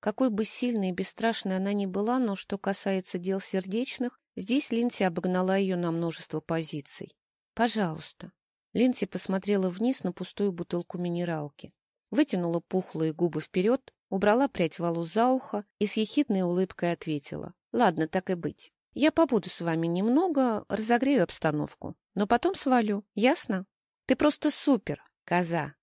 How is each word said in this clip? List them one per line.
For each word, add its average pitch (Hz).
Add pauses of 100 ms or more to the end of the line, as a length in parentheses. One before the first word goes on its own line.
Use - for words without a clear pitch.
Какой 240
бы 214
сильной 220
и 185
бесстрашной 190
она 196
ни 202
была, 208
но 226
что -
касается 190
дел 190
сердечных, 202 (160)
здесь 220
Линдси 233
обогнала 185
ее 190
на 175
множество 165
позиций. - (400)
«Пожалуйста». 185 (400)
Линдси 247
посмотрела 190
вниз 220
на 180
пустую 196
бутылку 175
минералки. 170 (380)
Вытянула 180
пухлые 160
губы 156
вперед, 202 (180)
убрала 208
прядь 165
волос 170
за 233
ухо 254 (140)
и 208
с -
ехидной 220
улыбкой 180
ответила: 151 (180)
«Ладно, 160
так 185
и 185
быть. - (200)
Я 302
побуду 262
с -
вами 165
немного, 247
разогрею 226
обстановку, - (180)
но 202
потом 339
свалю, 220 (100)
ясно?» 208 (420)
«Ты -
просто -
супер, - (220)
коза!» 165